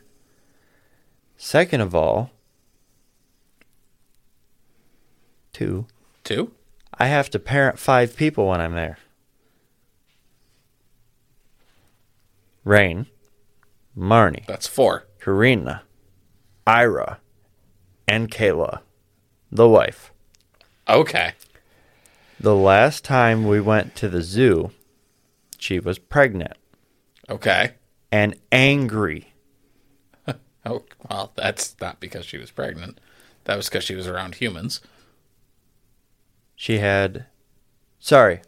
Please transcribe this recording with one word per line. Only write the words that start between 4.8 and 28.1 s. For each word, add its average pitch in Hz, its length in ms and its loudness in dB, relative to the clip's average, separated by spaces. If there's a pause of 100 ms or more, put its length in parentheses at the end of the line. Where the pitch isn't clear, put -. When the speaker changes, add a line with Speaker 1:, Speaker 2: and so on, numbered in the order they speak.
Speaker 1:
two. 101 340 -8 (380)
Speaker 2:
Two? - 260 -6 (480)
Speaker 1:
I 123 80 0
have 143 240 0
to 107 80 -4
parent 135 400 -2
five 123 380 0
people 147 320 0
when 90 120 0
I'm 82 140 -6
there. 80 240 -8 (3750)
Rain, 101 420 2 (880)
Marnie. 95 500 2
Speaker 2:
That's - 200 -12
four. 95 400 0 (140)
Speaker 1:
Karina, 98 600 0 (840)
Ira, 110 520 2 (880)
and 110 220 -2
Kayla, 85 500 -2 (680)
the 113 180 6
wife. - 440 2 (760)
Speaker 2:
Okay. 107 440 2 (1080)
Speaker 1:
The 104 160 2
last 98 500 4
time 113 420 2
we 104 140 2
went 107 360 0
to 110 120 -6
the 87 140 -4
zoo, 95 480 2 (880)
she 92 200 -6
was 90 200 -8
pregnant. 113 580 -2 (720)
Speaker 2:
Okay. 104 440 -2 (380)